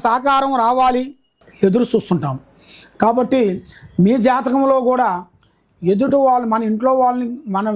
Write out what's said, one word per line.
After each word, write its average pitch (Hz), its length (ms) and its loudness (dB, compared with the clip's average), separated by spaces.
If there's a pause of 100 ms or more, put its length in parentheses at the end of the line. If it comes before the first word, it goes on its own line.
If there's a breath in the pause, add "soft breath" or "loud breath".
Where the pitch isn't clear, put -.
సహకారం 269 480 0 (100)
రావాలి, 254 400 0 (640)
ఎదురు 233 240 2
చూస్తుంటాం. 147 440 -2 (680 loud breath)
కాబట్టి 247 400 2 (600 loud breath)
మీ 208 80 4 (140)
జాతకంలో 262 500 0 (140)
కూడా 254 180 0 (720)
ఎదుటి 208 440 0
వాళ్ళు, 247 260 2
మన 226 180 0
ఇంట్లో 233 300 0
వాళ్ళని, 247 260 0 (280)
మన 208 220 -2